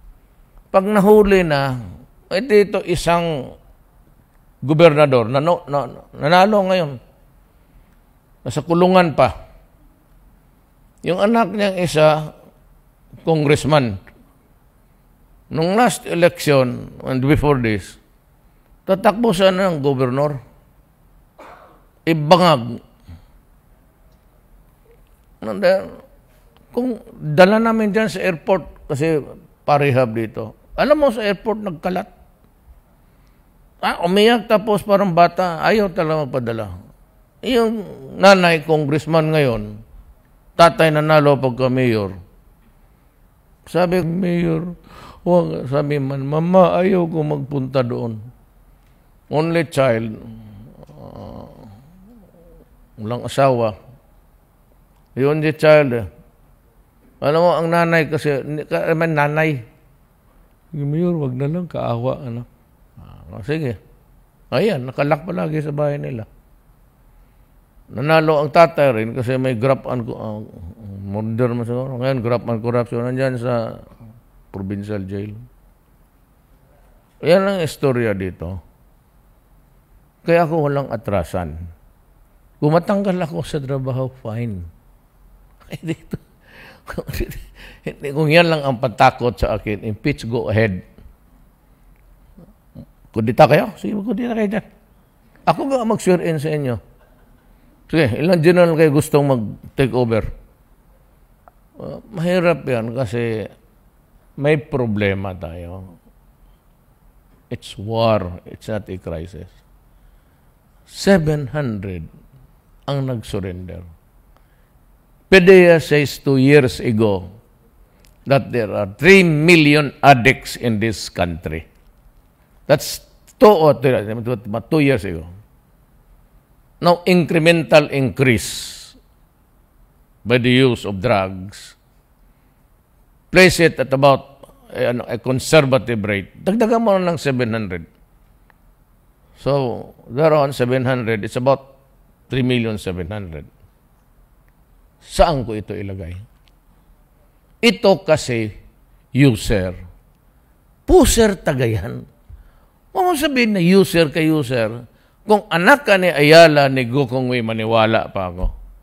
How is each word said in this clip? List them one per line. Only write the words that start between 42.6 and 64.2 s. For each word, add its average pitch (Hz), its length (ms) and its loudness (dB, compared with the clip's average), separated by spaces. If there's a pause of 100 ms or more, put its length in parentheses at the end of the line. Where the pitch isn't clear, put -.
Sabi, 180 400 0
"Mayor, 170 720 -4 (480)
wag," 170 400 0
sabi 143 320 -2
man, 139 240 -6
"Mama, 170 560 2
ayaw 180 320 0
ko 160 160 -4
magpunta 139 560 -4
doon." 120 400 -6 (1040)
Only 165 480 -2
child, 113 480 -2 (800)
uh, - 480 -18 (1500)
walang 113 320 -10
asawa. 120 480 0 (1400)
The 131 100 2
only 156 320 0
child, 151 320 6
eh. 117 160 -4 (1120)
Alam 151 220 0
mo, 175 100 4
ang 160 160 0
nanay 165 400 2
kasi, 147 400 -4
ni-, 147 160 -8
ka-, 170 220 -4
I 165 100 0
mean, 165 220 0
nanay. 151 420 0 (1120)
"Mayor, 160 480 -4
wag 131 160 -6
na 139 160 -4
lang, 175 160 -6
kaawa, 123 560 -6
ano." 120 240 -12 (480)
Ah, 95 480 -20
sige. 139 320 -4 (800)